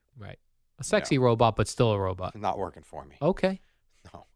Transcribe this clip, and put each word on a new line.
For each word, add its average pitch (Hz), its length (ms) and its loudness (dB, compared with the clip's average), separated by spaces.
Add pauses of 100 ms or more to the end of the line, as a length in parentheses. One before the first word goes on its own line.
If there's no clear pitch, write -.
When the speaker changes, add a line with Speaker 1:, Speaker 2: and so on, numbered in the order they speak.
(180)
Speaker 1:
Right. 98 220 -18 (400)
A 139 40 -12
sexy 180 340 0
Speaker 2:
No. 127 80 2
Speaker 1:
robot, 117 320 4
but 110 100 0
still 117 240 2
a 101 80 0
robot. 92 360 -6
Speaker 2:
Not 101 220 -4
working 82 260 -8
for 73 200 -18
me. 71 180 -20
Speaker 1:
Okay. 190 380 0 (540)
Speaker 2:
No. - 120 -20 (100)